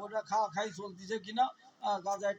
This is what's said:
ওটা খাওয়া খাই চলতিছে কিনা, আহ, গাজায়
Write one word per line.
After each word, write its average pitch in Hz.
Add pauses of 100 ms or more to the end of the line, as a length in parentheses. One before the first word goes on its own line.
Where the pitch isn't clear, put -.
ওটা 208
খাওয়া 208
খাই 196
চলতিছে 190
কিনা, 220 (360)
আহ, 202
গাজায় 196